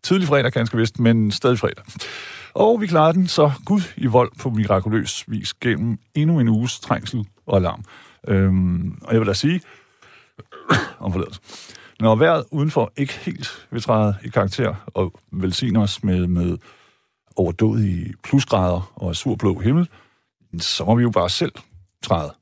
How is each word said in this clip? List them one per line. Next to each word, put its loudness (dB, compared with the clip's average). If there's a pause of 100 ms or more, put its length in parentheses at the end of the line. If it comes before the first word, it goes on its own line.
Tidlig 2
fredag, 2
ganske -2
vist, 0
men 4
stadig 2
fredag. -4 (720)
Og 4
vi -2
klarede 4
den 2
så 4 (120)
gud 2 (160)
i -2
vold 4
på -4
mirakuløs 0
vis -6
gennem -2 (160)
endnu 2
en 4
uges 0
trængsel -6 (200)
og 2
alarm. 0 (440)
Øhm, 0
og -4
jeg 4
vil 0
da 0
sige, 0 (720)
<clears throat> -6
om -6
forladelse, -6 (600)
når 4
vejret 4
udenfor 0
ikke -2
helt -10
vil -6
træde 2
i -10
karakter -2 (120)
og -4 (120)
velsigne -2
os -2
med, 0
med 0 (800)
overdådige 0
plusgrader 0
og -6
azurblå -2
himmel, 2 (680)
så -4
må 2
vi 4
jo 2
bare 0
selv -2 (500)
træde -4